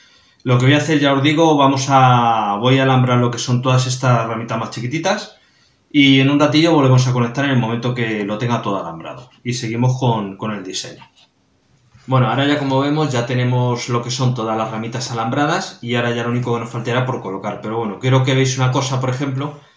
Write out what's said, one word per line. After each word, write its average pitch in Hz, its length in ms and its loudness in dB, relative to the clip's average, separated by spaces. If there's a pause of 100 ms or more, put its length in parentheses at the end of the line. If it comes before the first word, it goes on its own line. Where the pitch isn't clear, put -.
(420)
lo 127 160 2
que 123 60 2
voy 135 100 6
a 147 40 4
hacer, 151 200 0
ya 139 140 2
os 135 100 0
digo, 156 340 4
vamos 135 320 2
a, 120 720 4
voy 131 200 4
a - 20 2
alambrar 127 360 2
lo 120 120 2
que - 80 -6
son 123 240 -2
todas 127 240 2
estas 123 400 0
ramitas 113 320 -6
más 107 120 -8
chiquititas. 156 680 -6 (520)
Y 139 300 6
en 135 120 4
un 147 100 2
ratillo 156 320 4
volvemos 127 340 4
a 131 60 2
conectar 123 320 -2
en 139 80 0
el 127 60 2
momento 117 360 -4
que 110 300 -4
lo 104 140 -4
tenga 117 220 -2
todo 98 200 -4
alambrado. 80 500 -14 (140)
Y 123 100 -4
seguimos 120 460 -2
con, 107 360 -2
con 107 140 -6
el 101 140 -8
diseño. - 440 -12 (1000)
Bueno, 127 200 4
ahora 139 160 0
ya 147 140 2
como 135 220 0
vemos 147 320 0
ya 135 120 -2
tenemos 123 640 0
lo 120 140 -2
que 127 80 -8
son 123 240 0
todas 113 240 -2
las 110 140 -4
ramitas 120 400 -8
alambradas 143 680 -4
y 117 140 -4
ahora 120 180 0
ya 120 120 -4
lo 120 60 -4
único 120 240 -2
que 113 60 -4
nos 113 100 -10
faltará 123 360 -2
por 113 160 -4
colocar. 98 400 -8
Pero 110 160 -6
bueno, 104 220 -6
quiero 131 240 4
que 135 100 0
veáis 131 240 0
una 127 140 2
cosa, - 280 -2
por 127 100 -2
ejemplo, 135 500 -6 (160)